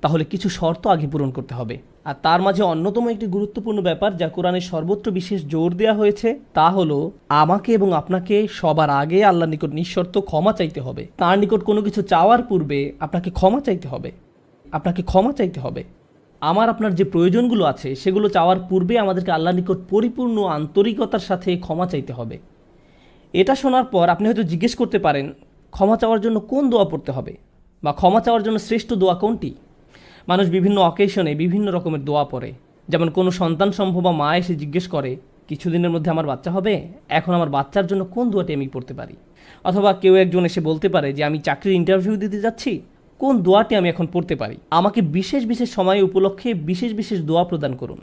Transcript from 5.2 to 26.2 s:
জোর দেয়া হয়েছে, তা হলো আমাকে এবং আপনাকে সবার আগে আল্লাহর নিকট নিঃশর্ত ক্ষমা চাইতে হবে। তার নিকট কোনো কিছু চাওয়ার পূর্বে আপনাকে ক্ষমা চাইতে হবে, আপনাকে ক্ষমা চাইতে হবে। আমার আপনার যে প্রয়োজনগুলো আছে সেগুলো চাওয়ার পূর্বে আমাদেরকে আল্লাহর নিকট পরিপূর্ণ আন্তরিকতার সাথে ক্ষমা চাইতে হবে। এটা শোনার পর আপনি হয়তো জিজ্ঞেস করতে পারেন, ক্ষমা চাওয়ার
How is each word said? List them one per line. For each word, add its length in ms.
জোর 280
দেয়া 200
হয়েছে, 460
তা 160
হলো 400
আমাকে 440
এবং 200
আপনাকে 580
সবার 400
আগে 340
আল্লাহর 260
নিকট 140
নিঃশর্ত 540
ক্ষমা 340
চাইতে 280
হবে। 260
তার 220
নিকট 240
কোনো 200
কিছু 200
চাওয়ার 400
পূর্বে 580
আপনাকে 300
ক্ষমা 300
চাইতে 280
হবে, 240
আপনাকে 300
ক্ষমা 300
চাইতে 280
হবে। 240
আমার 280
আপনার 260
যে 100
প্রয়োজনগুলো 600
আছে 300
সেগুলো 340
চাওয়ার 280
পূর্বে 300
আমাদেরকে 340
আল্লাহর 240
নিকট 220
পরিপূর্ণ 540
আন্তরিকতার 760
সাথে 360
ক্ষমা 300
চাইতে 260
হবে। 260
এটা 220
শোনার 300
পর 240
আপনি 200
হয়তো 140
জিজ্ঞেস 320
করতে 240
পারেন, 340
ক্ষমা 260
চাওয়ার 240